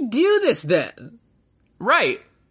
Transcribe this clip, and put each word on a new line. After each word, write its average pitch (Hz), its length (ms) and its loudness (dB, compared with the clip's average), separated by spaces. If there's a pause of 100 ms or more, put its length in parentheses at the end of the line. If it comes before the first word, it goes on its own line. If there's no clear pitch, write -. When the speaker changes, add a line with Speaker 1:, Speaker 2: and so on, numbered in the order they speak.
Speaker 1:
do 370 340 2
this 277 220 0
then? 147 560 -4 (600)
Speaker 2:
Right. 214 400 0 (300)